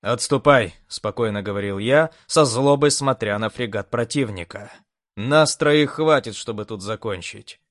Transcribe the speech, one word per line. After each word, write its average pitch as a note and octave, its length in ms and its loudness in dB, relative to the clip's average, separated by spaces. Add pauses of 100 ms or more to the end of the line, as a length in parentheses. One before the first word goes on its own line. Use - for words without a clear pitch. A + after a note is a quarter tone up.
«Отступай», B2 720 2 (120)
спокойно G#2+ 540 -4
говорил G2+ 380 -4
я, C#3 320 2 (160)
со D#3 180 4
злобой C#3 460 2
смотря A#2 480 -2
на A2 100 -2
фрегат G#2+ 400 -6
противника. A2 800 -6 (500)
«Нас C#3+ 360 2
троих D3 340 4
хватит, D3+ 440 0
чтобы G#2+ 280 -8
тут G#2 180 -10
закончить». G2+ 800 -10 (120)